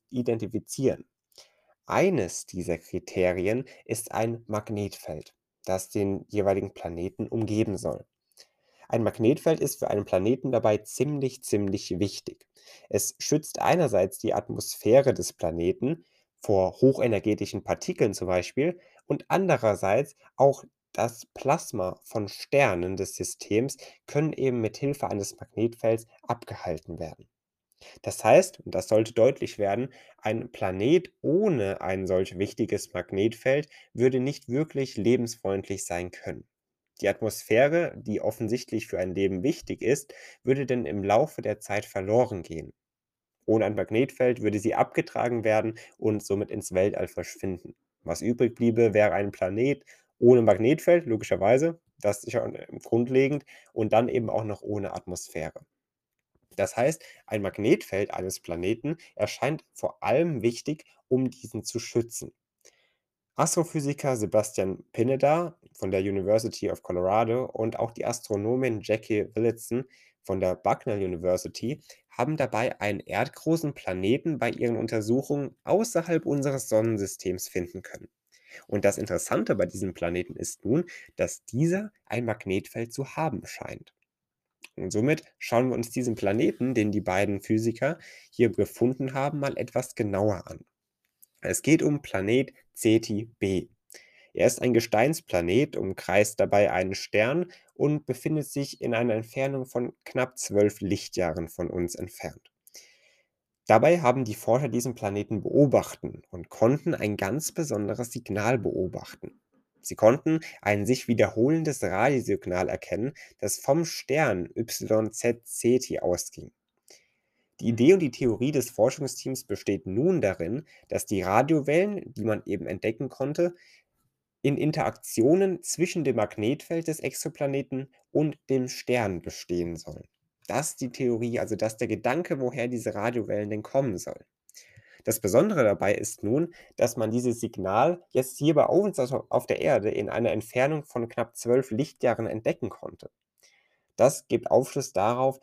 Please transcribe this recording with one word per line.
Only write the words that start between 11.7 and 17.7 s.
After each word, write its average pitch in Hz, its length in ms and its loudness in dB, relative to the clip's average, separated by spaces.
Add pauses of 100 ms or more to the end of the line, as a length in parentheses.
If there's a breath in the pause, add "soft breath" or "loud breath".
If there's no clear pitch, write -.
wichtig. - 480 -6 (400 loud breath)
Es - 320 0
schützt - 400 -2
einerseits 107 580 2
die - 160 -2
Atmosphäre 113 800 2
des 90 180 -6
Planeten 90 720 -2 (360 soft breath)
vor 95 400 2
hochenergetischen 110 840 2
Partikeln 101 520 -2